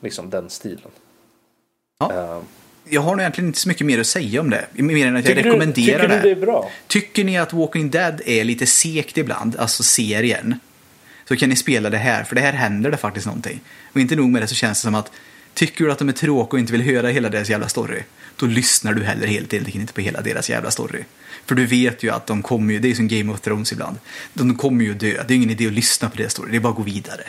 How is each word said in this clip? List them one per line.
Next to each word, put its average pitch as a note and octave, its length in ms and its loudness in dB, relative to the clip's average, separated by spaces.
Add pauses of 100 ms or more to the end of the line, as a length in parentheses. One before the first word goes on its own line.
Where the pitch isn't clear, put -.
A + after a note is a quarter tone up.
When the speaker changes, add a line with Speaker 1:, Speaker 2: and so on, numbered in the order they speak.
Speaker 1:
liksom F#2 260 -10
den F2+ 200 -6
stilen. - 420 -12 (1080)
Speaker 2:
Ja. C#3 140 -2
Speaker 1:
Eh. E2+ 280 -6 (480)
Speaker 2:
Jag D3 120 2
har D#3+ 100 2
nog G3 80 0
egentligen F3+ 280 -2
inte D#3 120 -2
så - 100 0
mycket E3+ 180 0
mer B2 120 4
att A2+ 80 2
säga C3 340 0
om D#3+ 80 0
det. G2+ 240 0
Mer D3 340 2
än B2 80 2
att B2 100 0
jag B2 100 6
Speaker 1:
Tycker C3+ 80 2
du, A#3 60 4
Speaker 2:
rekommenderar D#3 500 4
Speaker 1:
tycker F3+ 80 4
du G3 80 4
Speaker 2:
det. G3+ 60 2
Speaker 1:
det G3+ 100 6
är F#3 40 2 (100)
bra? G#3 240 0 (180)
Speaker 2:
Tycker G#3 360 0
ni F#3+ 140 0
att E3 160 -2
Walking D#3+ 360 0
Dead E3 360 0
är A2+ 180 2
lite A#2+ 220 0
segt D#3+ 520 0
ibland, A2+ 420 -2
alltså A2+ 240 -2
serien, A2 760 2 (680)
så C3+ 100 2
kan C3+ 120 4
ni C3 60 2
spela A2+ 340 0
det G#2+ 80 0
här, A2 260 2
för - 120 -4
det B2+ 60 4
här C#3 120 2
händer A#2 380 0
det D3 60 -2
faktiskt G2+ 280 -4
någonting. - 340 -8 (340)
Och C#3 60 0
inte C3+ 160 2
nog C#3 140 4
med B2 120 4
det, A2 60 -2
så A#2 80 -4
känns G#2+ 260 0
det - 40 -4
som G#2+ 100 2
att G#2+ 160 -4 (420)
tycker D#3+ 320 0
du D3 60 2
att C#3 80 -2
de C#3 100 0
är C3+ 40 0
tråkiga C#3 420 0
och B2+ 40 4
inte A#2 120 0
vill A#2 100 2
höra B2 260 2
hela B2 220 0
deras G#2 200 -4
jävla G#2+ 180 0
story, A2 360 -4 (320)
då - 100 -2
lyssnar A#2 480 2
du G#2 100 0
heller A2 240 -2
helt G#2 260 -4
enkelt G2+ 220 -4
inte G#2 180 -8
på - 80 -4
hela - 200 -4
deras A2+ 280 -4
jävla A1+ 220 -2
story. - 320 -6 (420)
För C3 100 0
du B2 100 4
vet B2 380 2
ju A2+ 80 0
att - 160 -6
de G#2+ 140 -2
kommer G#2+ 320 0
ju, G#2+ 60 -2
det B2 120 2
är A2+ 40 0
som A2+ 120 0
Game G#2+ 260 -2
of G#2+ 80 -8
Thrones G#2+ 300 -4
ibland. G#2+ 260 -8 (360)
De B2 240 2
kommer B2+ 280 2
ju G#2 80 -2
dö. G#2 340 -2
Det B2+ 60 4
är - 20 6
ingen B2 140 4
idé A2+ 180 0
att G#2+ 60 -2
lyssna A#2 360 0
på - 80 -12
deras G#2+ 140 -4
story. G2 200 -8
Det A2+ 60 2
är A2+ 40 2
bara A#2 80 2
att A2 80 -2
gå A2 60 -4
vidare. G2 460 -8